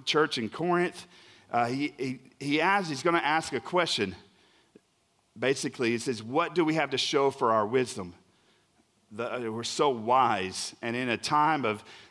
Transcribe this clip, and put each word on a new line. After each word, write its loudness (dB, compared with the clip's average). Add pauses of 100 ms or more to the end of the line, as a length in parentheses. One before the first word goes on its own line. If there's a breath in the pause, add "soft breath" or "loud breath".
church 2
in -4
Corinth, -2 (440 loud breath)
uh, 2
he, -4
he, -6 (200)
he 0
asks, 2
he's -6
gonna 2
ask 0
a -2
question. -2 (1200 soft breath)
Basically, 0
he 0
says, -4
"What -2
do 4
we 2
have 0
to -2
show 2
for 2
our 4
wisdom?" -2 (1000 soft breath)
The, -6
uh, -6
we're -6
so 2
wise, 2
and -4
in -2
a 0
time 2
of, -2 (260 loud breath)